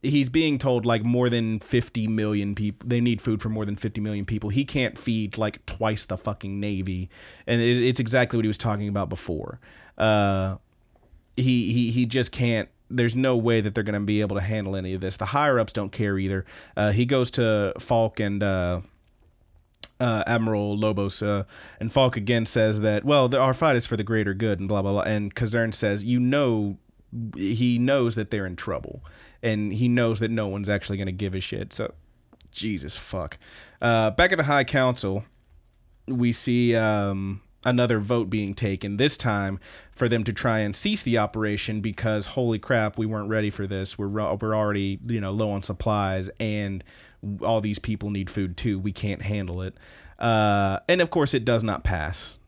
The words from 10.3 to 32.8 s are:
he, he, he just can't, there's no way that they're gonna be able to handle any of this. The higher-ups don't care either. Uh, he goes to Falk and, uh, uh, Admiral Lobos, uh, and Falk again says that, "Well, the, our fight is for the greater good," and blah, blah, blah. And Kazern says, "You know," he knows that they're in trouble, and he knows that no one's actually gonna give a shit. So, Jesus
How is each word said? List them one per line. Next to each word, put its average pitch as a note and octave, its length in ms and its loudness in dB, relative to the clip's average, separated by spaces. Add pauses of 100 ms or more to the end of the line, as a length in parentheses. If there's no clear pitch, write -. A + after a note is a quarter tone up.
he, B2 360 2
he, A#2+ 200 2
he B2 140 2
just A#2+ 260 0
can't, A#2 360 0 (200)
there's A#2+ 280 0
no B2+ 200 4
way A2+ 240 4
that G#2 140 -2
they're A2+ 80 0
gonna G#2 180 -2
be G#2 200 2
able G2 160 0
to F#2+ 60 0
handle G2 340 -4
any F#2 180 -4
of F#2 60 -4
this. F#2 160 -4
The - 80 -4
higher-ups C3 480 2
don't G2+ 180 -4
care G2+ 300 0
either. F#2+ 240 0 (320)
Uh, G#2 160 2
he A#2 120 4
goes B2+ 280 2
to G#2+ 480 2
Falk A2+ 400 0
and, G2+ 240 -2
uh, F#2 380 0 (1160)
uh, A2+ 280 2
Admiral G#2+ 520 2
Lobos, G2+ 440 0
uh, G2+ 220 0 (360)
and A2+ 120 -4
Falk C3 240 4
again A2+ 300 2
says A2 360 4
that, G#2+ 220 2
"Well, C#3 240 6
the, B2+ 120 2
our C3 140 4
fight C#3+ 220 4
is A#2+ 100 0
for A#2 100 -2
the G#2 80 -2
greater G#2 300 2
good," G2+ 260 0
and F#2+ 80 -4
blah, G2+ 140 2
blah, G2 100 0
blah. G2+ 100 2
And G#2 320 -2
Kazern A2+ 380 0
says, G2+ 320 -2
"You B2 160 2
know," B2 560 2 (580)
he A#2 440 2
knows B2 360 2
that A2 160 -4
they're G2+ 160 -2
in F2+ 100 -8
trouble, - 460 -8 (400)
and G#2+ 300 0
he A#2+ 160 2
knows A#2 320 2
that A2+ 100 0
no A2 180 -2
one's G2+ 200 -4
actually G2+ 300 -2
gonna F#2+ 140 -4
give F#2+ 220 -4
a F#2+ 60 -4
shit. G2 320 -8
So, - 220 -8 (580)
Jesus F#2 440 -6